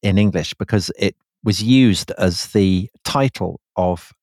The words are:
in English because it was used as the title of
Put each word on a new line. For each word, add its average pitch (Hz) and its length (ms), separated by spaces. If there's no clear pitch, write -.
in 98 160
English 90 360
because - 440
it - 180
was 101 180
used 120 560
as 90 300
the 95 420
title 127 560
of 90 360